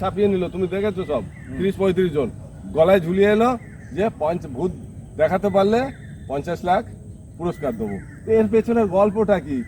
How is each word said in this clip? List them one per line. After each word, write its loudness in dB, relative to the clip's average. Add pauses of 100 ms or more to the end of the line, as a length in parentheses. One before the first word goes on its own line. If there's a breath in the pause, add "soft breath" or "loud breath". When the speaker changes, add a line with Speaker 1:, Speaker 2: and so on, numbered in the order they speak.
Speaker 1:
ছাপিয়ে 2
নিল, 0
তুমি -2
দেখেছো -2
সব, -4
Speaker 2:
হুম। -6
Speaker 1:
ত্রিশ 0
পঁয়ত্রিশ 2
জন 0 (420)
গলায় 6
ঝুলিয়ে 4
এলো 4 (340)
যে 0
পঞ্চ-, -2
ভূত -4 (460)
দেখাতে 2
পারলে 2 (380)
পঞ্চাশ -4
লাখ 2 (540)
পুরস্কার -4
দেবো। -6 (260)
তো 0
এর 4
পেছনের 2
গল্পটা 2
কি? -4